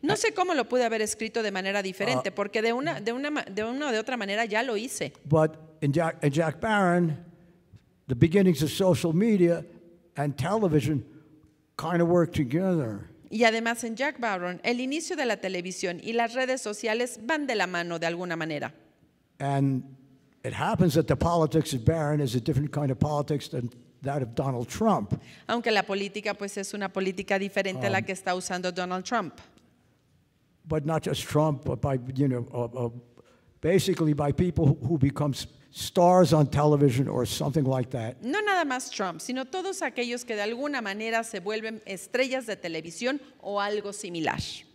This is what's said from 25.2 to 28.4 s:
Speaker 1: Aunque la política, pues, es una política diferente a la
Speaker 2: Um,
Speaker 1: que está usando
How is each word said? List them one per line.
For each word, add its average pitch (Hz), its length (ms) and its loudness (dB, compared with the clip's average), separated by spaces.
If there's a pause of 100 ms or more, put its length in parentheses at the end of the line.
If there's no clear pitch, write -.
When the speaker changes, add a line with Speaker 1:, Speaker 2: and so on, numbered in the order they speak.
Speaker 1:
Aunque 233 240 0
la 202 120 4
política, 202 520 -4
pues, 202 220 -8
es 196 160 -8
una 196 180 -4
política 196 460 0
diferente 196 480 -2
a 196 40 2
la 190 100 2
Speaker 2:
Um, - 40 -6
Speaker 1:
que 196 100 -6
está 185 200 -2
usando 180 400 -4